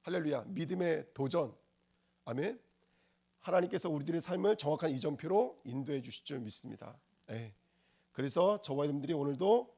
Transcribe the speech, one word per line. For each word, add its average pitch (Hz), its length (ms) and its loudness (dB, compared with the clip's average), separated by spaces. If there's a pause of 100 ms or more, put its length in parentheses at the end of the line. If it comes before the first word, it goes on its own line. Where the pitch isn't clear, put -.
할렐루야. 151 460 0
믿음의 170 640 0
도전. 139 420 0 (680)
아멘. 165 360 -2 (800)
하나님께서 180 480 2
우리들의 160 320 0
삶을 190 360 2
정확한 156 340 0
이정표로 156 720 0
인도해 135 380 -4
주실 - 220 -12
줄 - 160 -6
믿습니다. - 600 -10 (300)
예. 113 240 -8 (580)
그래서 175 480 2
저와 143 240 -2
여러분들이 143 300 0
오늘도 175 640 2